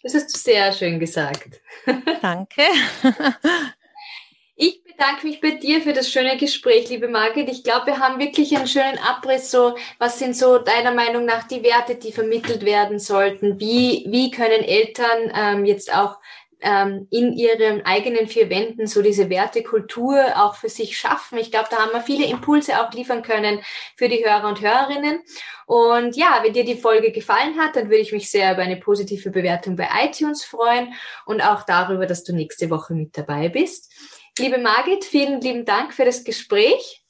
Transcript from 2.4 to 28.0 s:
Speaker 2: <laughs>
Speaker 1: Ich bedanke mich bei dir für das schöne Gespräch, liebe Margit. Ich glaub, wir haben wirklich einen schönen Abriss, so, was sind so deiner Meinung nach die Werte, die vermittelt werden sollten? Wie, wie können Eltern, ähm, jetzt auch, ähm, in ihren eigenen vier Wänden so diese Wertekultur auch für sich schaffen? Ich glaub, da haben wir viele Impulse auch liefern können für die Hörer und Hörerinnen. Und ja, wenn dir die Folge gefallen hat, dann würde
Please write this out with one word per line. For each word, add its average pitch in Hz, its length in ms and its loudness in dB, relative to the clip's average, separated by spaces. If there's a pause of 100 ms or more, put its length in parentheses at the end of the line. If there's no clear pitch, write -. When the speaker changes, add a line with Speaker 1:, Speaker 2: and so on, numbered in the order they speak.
Speaker 2:
<laughs> 254 100 4 (1500)
Speaker 1:
Ich 349 220 0
bedanke 277 420 -4
mich 302 160 -6
bei 302 120 2
dir 302 280 0
für 294 120 0
das 254 180 -2
schöne 262 260 0
Gespräch, 247 520 2
liebe 240 180 -4
Margit. 226 420 0
Ich 254 140 -10
glaub, 247 240 0
wir 285 140 0
haben 262 180 2
wirklich 285 380 0
einen 269 100 -2
schönen 269 320 0
Abriss, 254 540 -2
so, 240 240 4 (240)
was 240 180 -2
sind 254 160 -4
so 254 240 6
deiner 240 340 2
Meinung 240 320 0
nach 226 220 -2
die 247 160 -8
Werte, 240 320 2
die 226 160 -10
vermittelt 220 540 -4
werden 208 340 2
sollten? 202 640 0
Wie, 240 480 2
wie 247 240 0
können 226 320 2
Eltern, 226 680 0
ähm, 202 320 0
jetzt 202 300 0
auch, 202 240 0 (420)
ähm, 196 520 0
in 240 220 2
ihren 220 520 2
eigenen 214 400 0
vier 214 240 2
Wänden 220 380 -4
so 208 120 2
diese 196 300 2
Wertekultur 226 920 0 (140)
auch 208 220 2
für 226 120 -8
sich 220 300 -8
schaffen? - 400 -4
Ich 226 140 -4
glaub, 220 180 0
da 233 60 -2
haben 220 160 0
wir 233 80 -2
viele 277 260 0
Impulse 294 560 0
auch 233 100 -4
liefern 240 300 -6
können 208 380 0 (360)
für 247 120 0
die 226 160 0
Hörer 208 240 2
und 202 120 -4
Hörerinnen. 277 600 0 (460)
Und 240 500 4
ja, 302 260 4
wenn 214 100 2
dir 240 120 0
die 240 100 -2
Folge 220 380 2
gefallen 233 480 0
hat, 311 160 0
dann 220 140 -2
würde 220 120 6